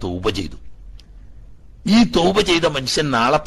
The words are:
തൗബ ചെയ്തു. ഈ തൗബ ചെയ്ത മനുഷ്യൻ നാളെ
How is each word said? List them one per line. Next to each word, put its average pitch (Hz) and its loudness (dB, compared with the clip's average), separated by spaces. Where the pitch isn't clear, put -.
തൗബ 92 -4
ചെയ്തു. 98 -6
ഈ 226 6
തൗബ 185 2
ചെയ്ത 170 2
മനുഷ്യൻ 147 -2
നാളെ 127 2